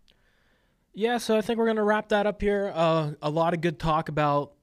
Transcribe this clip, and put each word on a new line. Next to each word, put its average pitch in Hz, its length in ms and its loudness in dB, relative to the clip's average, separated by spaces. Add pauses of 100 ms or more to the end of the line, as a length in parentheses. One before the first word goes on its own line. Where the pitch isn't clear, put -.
(920)
Yeah, 226 240 0
so 220 200 0
I 214 40 0
think 226 180 -2
we're 226 60 2
gonna 220 180 0
wrap 214 260 0
that 208 180 2
up 208 140 -4
here. 202 320 0
Uh, 160 380 2 (100)
a 151 80 -2
lot 165 240 0
of 170 80 -4
good 165 180 -2
talk 160 300 -2
about 147 540 0